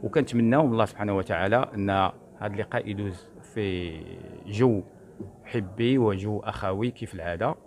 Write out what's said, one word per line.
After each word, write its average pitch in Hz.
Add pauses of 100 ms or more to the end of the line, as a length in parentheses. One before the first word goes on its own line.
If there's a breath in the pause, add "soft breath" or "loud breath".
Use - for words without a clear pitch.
وكنتمناو 123
من 123
الله 113
سبحانه 101
وتعالى 95
أن 101
هذا 98
اللقاء 104
يدوز 101 (260)
في 90 (540)
جو 104 (640)
حبي 117
وجو 104
أخوي 107
كيف 110
العادة 87 (120)